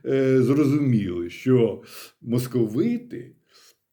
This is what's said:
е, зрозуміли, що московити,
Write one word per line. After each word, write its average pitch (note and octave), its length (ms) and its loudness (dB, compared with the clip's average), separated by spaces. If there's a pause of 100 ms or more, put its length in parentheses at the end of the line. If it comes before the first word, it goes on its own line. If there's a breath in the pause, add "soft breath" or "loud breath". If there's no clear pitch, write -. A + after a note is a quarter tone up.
е, C3 360 2
зрозуміли, A#2+ 880 0
що A2+ 520 0 (400 loud breath)
московити, B2+ 1080 -4 (600 soft breath)